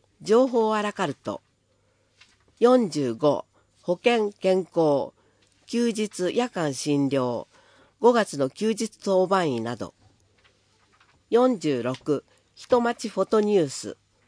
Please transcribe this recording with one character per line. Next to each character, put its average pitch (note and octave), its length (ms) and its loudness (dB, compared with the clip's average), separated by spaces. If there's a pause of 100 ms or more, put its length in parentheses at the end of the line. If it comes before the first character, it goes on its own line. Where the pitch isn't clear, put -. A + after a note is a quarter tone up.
(220)
情 A3 260 4
報 A3 260 0
ア G#3+ 80 -2
ラ G#3 100 -4
カ F#3 140 -4
ル C#3+ 80 -4
ト。 - 280 -10 (1160)
四 A#3+ 320 4
十 C#3 240 -2
五、 B2+ 300 0 (380)
保 F3+ 200 -4
険 A3 300 2
健 F#3+ 280 0
康、 D#3 520 0 (540)
休 A#3 240 -2
日 G3+ 440 -4
夜 B3 140 0
間 D#3 260 -4
診 C#3+ 340 0
療、 B2+ 380 -4 (540)
五 A#3+ 120 6
月 G#3 260 -2
の C3+ 120 0
休 A3 220 -4
日 A3 160 -6
当 F#3 380 0
番 F3+ 260 0
医 A#2 80 -4
な A#2 160 -6
ど。 - 180 -12 (1400)
四 A#3+ 280 2
十 C#3+ 240 -2
六、 C3 420 -4 (300)
人 - 260 0
待 A#3 180 -2
ち A3+ 120 -8
フ - 100 -4
ォ F#3+ 60 0
ト A3 140 0
ニ G#3 180 2
ュ E3 60 2
ー C#3+ 40 -2
ス。 - 280 -14 (320)